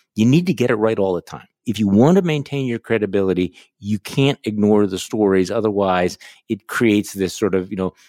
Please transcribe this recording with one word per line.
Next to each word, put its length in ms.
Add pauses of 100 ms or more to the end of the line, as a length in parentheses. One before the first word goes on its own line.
(160)
you 100
need 220
to 80
get 160
it 40
right 220
all 160
the 80
time. 260 (200)
If 100
you 100
want 280
to 80
maintain 420
your 140
credibility, 720 (260)
you 200
can't 440
ignore 440
the 100
stories. 540
Otherwise, 680 (320)
it 180
creates 460
this 220
sort 180
of, 160
you 80
know, 160 (160)